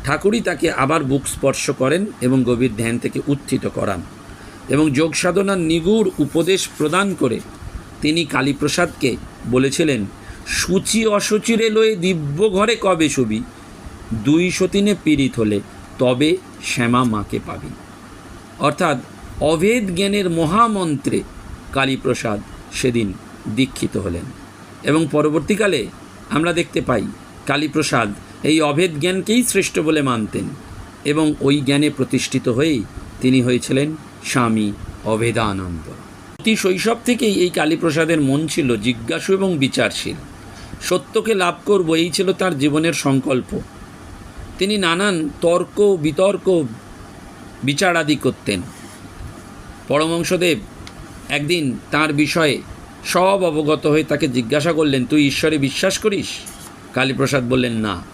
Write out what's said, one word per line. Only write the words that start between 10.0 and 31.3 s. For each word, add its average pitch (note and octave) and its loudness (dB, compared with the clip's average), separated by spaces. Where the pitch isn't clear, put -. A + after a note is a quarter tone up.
"সূচি G#3+ 0
অসুচিরে G#3+ 2
লয়ে A3 4
দিব্য E3+ 2
ঘরে G#3 2
কবে E3 4
শুবি, A2+ 0
দুই D3 2
সতীনে G3+ 2
পীড়িত C#3 2
হলে G#2 2
তবে C3+ 4
শ্যামা B2 2
মাকে G#2+ -2
পাবি।" - -10
অর্থাৎ D3 0
অভেদ F#3 2
জ্ঞানের G3 0
মহামন্ত্রে E3+ 0
কালীপ্রসাদ B2+ -2
সেদিন A#2 0
দীক্ষিত - -2
হলেন F2+ -4
এবং D#3 2
পরবর্তীকালে D3+ 2
আমরা E3 2
দেখতে E3 0
পাই B2 0
কালীপ্রসাদ C#3+ 0
এই D#3 4
অভেদ D3+ 2
জ্ঞানকেই F#3+ 2
শ্রেষ্ঠ G3 0
বলে D#3 2
মানতেন A2 -2
এবং D3+ 2